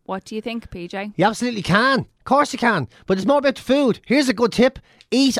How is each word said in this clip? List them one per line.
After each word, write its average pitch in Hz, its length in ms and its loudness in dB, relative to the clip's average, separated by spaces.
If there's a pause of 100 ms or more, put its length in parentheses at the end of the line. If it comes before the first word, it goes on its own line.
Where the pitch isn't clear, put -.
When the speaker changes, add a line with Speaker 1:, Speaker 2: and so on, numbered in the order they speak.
Speaker 1:
What 190 200 -8
do 220 100 -14
you 214 60 -8
think, 226 300 -10
P 175 180 -12
J? 208 280 -10
Speaker 2:
You 185 100 4
absolutely 226 360 -4
can. 233 380 2
Of - 240 -12
course 277 280 0
you 262 60 -6
can. 202 300 0 (180)
But 190 120 0
it's 190 80 -6
more 285 120 4
about 269 180 0
the - 60 -16
food. 269 440 2
Here's 262 220 2
a 233 60 2
good 226 180 0
tip. 254 280 2 (300)
Eat 254 300 2